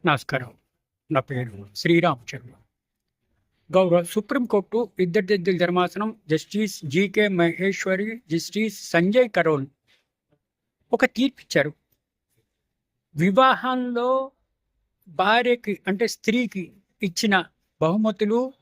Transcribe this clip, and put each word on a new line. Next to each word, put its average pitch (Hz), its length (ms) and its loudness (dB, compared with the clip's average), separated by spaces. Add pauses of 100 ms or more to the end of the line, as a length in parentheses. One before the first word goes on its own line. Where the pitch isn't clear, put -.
నమస్కారం. 139 460 -2 (600)
నా 143 180 2
పేరు 117 380 -8 (140)
శ్రీరామ్ 170 500 0
చంద్ర. - 260 -18 (1120)
గౌరవ 180 300 4 (140)
సుప్రీంకోర్టు 220 680 -2 (240)
ఇద్దరు 185 260 0
జడ్జిల 185 320 0
ధర్మాసనం 180 480 0 (220)
జస్టిస్ 202 440 -2 (180)
జీకే 202 320 2 (120)
మహేశ్వరి, 185 720 -2 (240)
జస్టిస్ 208 460 -4 (160)
సంజయ్ 208 420 4
కరోల్ 160 280 2 (1300)
ఒక 254 100 2 (120)
తీర్పిచ్చారు. 165 540 -2 (1400)
వివాహంలో 247 920 2 (1000)
భార్యకి, 214 680 2 (160)
అంటే 208 240 0
స్త్రీకి 220 500 -2 (360)
ఇచ్చిన 196 360 0 (440)
బహుమతులు 214 600 0 (200)